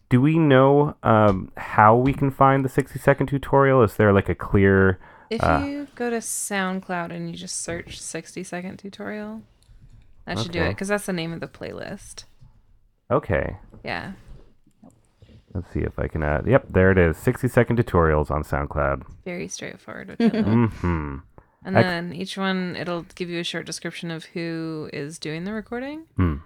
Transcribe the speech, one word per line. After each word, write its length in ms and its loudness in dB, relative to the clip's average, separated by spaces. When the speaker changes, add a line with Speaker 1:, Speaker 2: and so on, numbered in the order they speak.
Speaker 1:
do 120 4
we 160 2
know, 640 6
um, 560 4
how 380 6
we 180 2
can 160 0
find 340 4
the 60 0
sixty-second 560 0
tutorial? 560 4
Is 160 2
there, 160 6
like, 160 4
a 60 0
clear, 640 4
Speaker 2:
If 120 -4
Speaker 1:
uh, 220 2
Speaker 2:
you 300 -8
go 160 -4
to 60 -4
SoundCloud 960 -6
and 200 -8
you 40 -12
just 280 -10
search 360 -10
sixty-second 800 -12
tutorial, 640 -12
that 100 -6
should 140 -6
do 80 -6
Speaker 1:
Okay. 100 0
Speaker 2:
it, 80 -6
'cause 120 -8
that's 180 -4
the 60 -4
name 200 -6
of 60 -10
the 80 -10
playlist. 800 -14
Speaker 1:
Okay. 480 -2
Speaker 2:
Yeah. 280 -8
Speaker 1:
Let's 200 -8
see 60 -2
if 180 -4
I 100 -4
can, 140 -6
uh, 240 -2
yep, 240 2
there 220 4
it 80 4
is. 180 4
Sixty-second 640 0
tutorials 500 2
on 140 -2
SoundCloud. 600 -4
Speaker 2:
Very 220 -10
straightforward, 640 -16
which 120 -6
I 40 4
Speaker 3:
<laughs> 120 4
Speaker 2:
love. 80 0
Speaker 1:
Mm-hmm. 680 0
Speaker 2:
And 120 -2
Speaker 1:
Ex- 80 6
Speaker 2:
then 280 -6
each 240 -12
one, 380 -2
it'll 400 -8
give 140 -8
you 100 -6
a 40 -6
short 220 -8
description 460 -10
of 140 -10
who 680 -8
is 240 -10
doing 280 -10
the 80 -8
recording, 500 -10
Speaker 1:
Hmm. 200 0